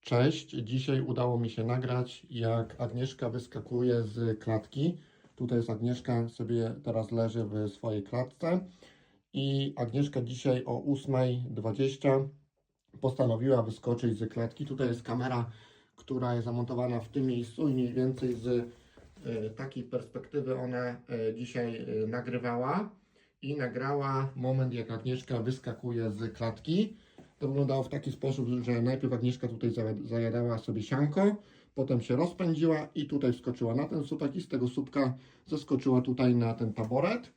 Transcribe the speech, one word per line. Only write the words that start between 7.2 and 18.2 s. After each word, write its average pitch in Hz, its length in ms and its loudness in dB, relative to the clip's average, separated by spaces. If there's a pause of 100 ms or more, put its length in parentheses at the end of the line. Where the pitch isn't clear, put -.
w 104 240 -2
swojej 107 340 -4
klatce. 127 580 -2 (720)
I 139 440 0
Agnieszka 127 460 0
dzisiaj 127 440 0
o 120 120 0
ósmej 127 720 2
dwadzieścia 135 760 2 (720)
postanowiła 123 600 4
wyskoczyć 113 560 0
z 110 140 -4
klatki. 117 340 -4
Tutaj 131 220 -2
jest 117 140 -2
kamera, 123 480 -2 (460)
która 127 380 -2
jest 117 100 0
zamontowana 120 560 -2
w 110 80 -12
tym 135 180 0
miejscu 123 420 0
i 135 60 2
mniej 123 180 2
więcej 127 420 0